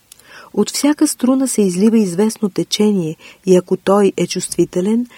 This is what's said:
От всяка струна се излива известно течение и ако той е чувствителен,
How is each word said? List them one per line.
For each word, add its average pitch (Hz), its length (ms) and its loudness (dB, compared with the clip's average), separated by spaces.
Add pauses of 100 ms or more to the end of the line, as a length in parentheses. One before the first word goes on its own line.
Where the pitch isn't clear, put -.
(540)
От 208 180 0
всяка 294 360 0
струна 262 400 0
се 214 140 -2
излива 202 360 2
известно 202 520 0
течение 180 640 -2 (300)
и 185 100 4
ако 180 220 0
той 196 400 2
е 175 100 -2
чувствителен, 185 800 -4 (100)